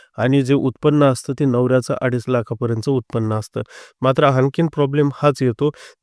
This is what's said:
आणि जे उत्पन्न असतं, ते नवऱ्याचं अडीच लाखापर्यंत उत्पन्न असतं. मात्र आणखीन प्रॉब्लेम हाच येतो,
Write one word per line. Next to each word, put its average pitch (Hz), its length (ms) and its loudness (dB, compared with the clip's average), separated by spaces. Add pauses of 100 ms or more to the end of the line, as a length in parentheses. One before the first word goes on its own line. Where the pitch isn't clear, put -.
(180)
आणि 131 240 2
जे 131 120 0
उत्पन्न 147 500 0
असतं, 135 300 0
ते 143 120 -2
नवऱ्याचं 127 560 0
अडीच 123 260 -2
लाखापर्यंत 120 640 -2
उत्पन्न 117 440 -2
असतं. 107 280 -6 (400)
मात्र 131 220 2
आणखीन 139 440 2
प्रॉब्लेम 143 460 0
हाच 143 300 0
येतो, 131 280 0 (320)